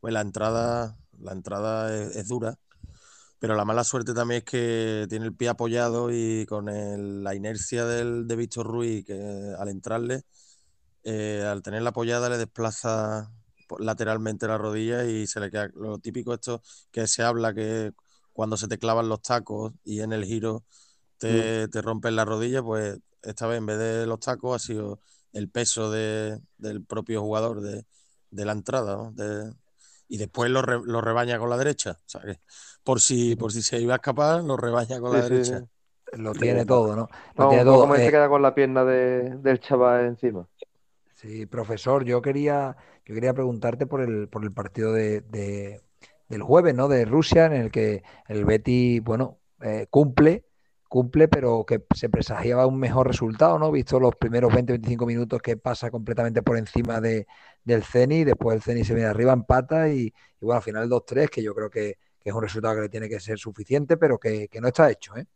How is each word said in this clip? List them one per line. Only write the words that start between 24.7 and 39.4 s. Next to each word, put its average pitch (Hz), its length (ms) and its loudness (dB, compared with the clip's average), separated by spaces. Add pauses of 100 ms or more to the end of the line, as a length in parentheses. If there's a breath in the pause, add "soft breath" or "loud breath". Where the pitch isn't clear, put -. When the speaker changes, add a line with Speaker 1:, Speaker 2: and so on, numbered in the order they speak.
Speaker 1:
el 104 160 -8
peso 113 420 -2
de, 107 480 -4 (200)
del 107 260 -10
propio 110 380 -6
jugador 107 400 -2
de, 104 240 -10 (440)
de 101 140 -8
la 104 80 -4
entrada, 107 440 -4
¿no? 110 160 -12
De, 107 380 -8 (580 soft breath)
y 107 100 -10
después 120 320 -2
lo 131 100 2
re-, 123 240 0
lo 117 160 -2
rebaña 117 380 0
con 117 100 -2
la 120 80 -2
derecha, 139 360 -2
o - 160 -16
sea - 140 -16
que 101 180 -12 (420 loud breath)
por 131 160 0
si, 120 380 2
por 113 160 -6
si 113 80 -6
se 117 180 -2
iba 120 140 0
a 127 40 2
escapar, 147 460 0
lo 143 140 -2
rebaña 120 440 -2
con 123 120 -2
la 123 80 4
Speaker 3:
Sí, 123 80 0
sí, 127 60 0
Speaker 1:
derecha. 127 260 0
Speaker 3:
sí. - 580 -20
Speaker 4:
Lo 107 140 -6
tiene 120 280 2
Speaker 2:
Verdad. 117 60 0
Speaker 4:
todo, 110 300 4
¿no? 113 60 -4
Lo 113 60 -8 (280 loud breath)
Speaker 3:
Vamos, 135 180 8
Speaker 4:
tiene 123 80 8
Speaker 3:
un 127 60 6
poco 135 80 12
Speaker 4:
todo, 127 100 10
Speaker 3:
más 143 120 6
y 123 40 6
se 120 60 6
Speaker 4:
eh. - 20 6
Speaker 3:
queda 147 180 6
con 143 140 6
la 135 120 6
pierna 131 300 4
de, 127 520 2
del 135 240 2